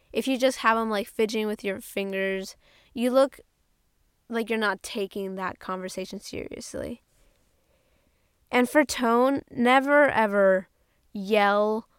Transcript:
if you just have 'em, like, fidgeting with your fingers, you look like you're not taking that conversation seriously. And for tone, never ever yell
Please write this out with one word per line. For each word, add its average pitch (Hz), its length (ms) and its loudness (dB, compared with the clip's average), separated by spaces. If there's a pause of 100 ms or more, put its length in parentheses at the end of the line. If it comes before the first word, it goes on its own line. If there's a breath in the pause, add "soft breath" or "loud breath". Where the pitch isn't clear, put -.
(120)
if - 160 -4
you 269 100 0
just 254 220 0
have 226 180 2
'em, 226 120 -2
like, 202 180 -4
fidgeting 220 400 -2
with 208 160 -6
your 202 180 -6
fingers, 190 760 -6 (380 soft breath)
you 240 180 -2
look 269 280 2 (880)
like 226 220 -4
you're 220 100 -2
not 202 220 0
taking 196 540 -6
that 185 240 -8
conversation 185 600 -10
seriously. - 840 -12 (1500)
And 247 160 4
for 294 160 6
tone, 254 680 0
never 269 580 4
ever 202 600 2 (440)
yell 208 760 2 (120)